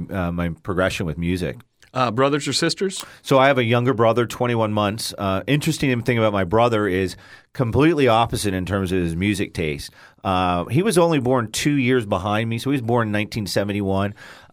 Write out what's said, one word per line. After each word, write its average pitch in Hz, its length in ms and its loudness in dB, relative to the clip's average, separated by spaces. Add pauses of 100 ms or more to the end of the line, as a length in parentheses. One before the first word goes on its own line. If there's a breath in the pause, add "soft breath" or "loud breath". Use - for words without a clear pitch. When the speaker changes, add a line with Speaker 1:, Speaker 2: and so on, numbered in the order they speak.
Speaker 1:
uh, 90 220 -4
my 87 180 -4 (140)
progression 92 420 -2
with 78 120 -6
music. 85 400 -2 (340)
Speaker 2:
Uh, 127 200 -2
brothers 139 360 0
or 135 60 -2
sisters? 190 500 -2 (200 loud breath)
Speaker 1:
So 139 160 4
I 131 80 6
have 139 100 4
a 127 60 2
younger 120 320 2
brother, 113 320 4
twenty-one 117 440 -2
months. 104 460 -2
Uh, 95 300 -2
interesting 143 560 0
thing 120 160 0
about 110 140 2
my 95 100 0
brother 107 440 2
is 92 280 0 (380 loud breath)
completely 139 540 2
opposite 113 460 2
in 92 100 -2
terms 92 280 -2
of 92 100 2
his 82 140 -2
music 95 400 -2
taste. 76 340 -4 (340 loud breath)
Uh, 90 420 0
he 139 180 0
was 190 160 2
only 170 200 4
born 123 320 0
two - 220 -2
years 127 320 2
behind 104 420 -2
me, 113 120 -4
so 131 100 -4
he 139 60 0
was 127 80 -4
born 117 240 0
in 104 40 -4
nineteen 104 360 -4
seventy-one. 101 640 -2 (400 loud breath)